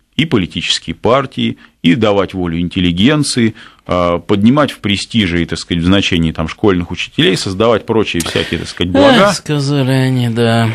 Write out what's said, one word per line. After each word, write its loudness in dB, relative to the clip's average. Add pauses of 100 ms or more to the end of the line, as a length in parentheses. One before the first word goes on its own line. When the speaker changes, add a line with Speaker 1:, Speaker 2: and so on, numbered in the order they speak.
(160)
Speaker 1:
и -2
политические -4
партии, -2 (260)
и 4
давать 0
волю -4
интеллигенции, 0 (320)
а, 0
поднимать 2
в -16
престиже -2
и, 0
так -6
сказать, -4
в 0
значении 2
там -4
школьных 0
учителей, -2
создавать 0
прочие 0
всякие, -4
так -8
сказать, -4
блага. 4
Speaker 2:
Эх, -2
сказали -2
они, 2
да. 2